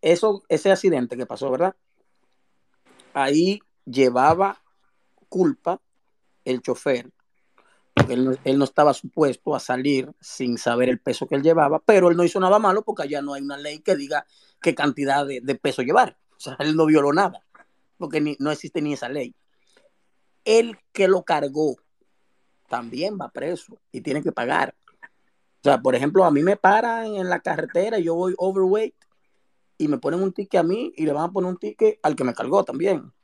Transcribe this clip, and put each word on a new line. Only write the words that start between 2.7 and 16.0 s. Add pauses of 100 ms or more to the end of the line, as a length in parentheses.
Ahí (260)
llevaba (680)
culpa (640)
el
chofer, (840)
porque
él
no, (120)
él
no
estaba
supuesto
a
salir
sin
saber
el
peso
que
él
llevaba,
pero
él
no
hizo
nada
malo
porque
allá
no
hay
una
ley
que
diga (360)
qué
cantidad
de,
de
peso
llevar. (200)